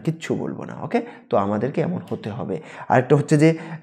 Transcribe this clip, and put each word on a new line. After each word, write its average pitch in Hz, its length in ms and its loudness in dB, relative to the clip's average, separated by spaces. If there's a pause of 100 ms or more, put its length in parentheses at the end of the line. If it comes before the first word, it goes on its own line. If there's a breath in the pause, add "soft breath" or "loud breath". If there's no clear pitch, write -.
কিচ্ছু 160 320 -2
বলবো - 300 -6
না, - 160 -12
ওকে? 240 200 0 (280 loud breath)
তো 120 80 2
আমাদেরকে 107 440 0
এমন 175 280 -2
হতে 110 200 -6
হবে। 98 300 -6 (300 loud breath)
আরেকটা 131 260 6
হচ্ছে 151 220 4
যে, 160 200 6 (260 loud breath)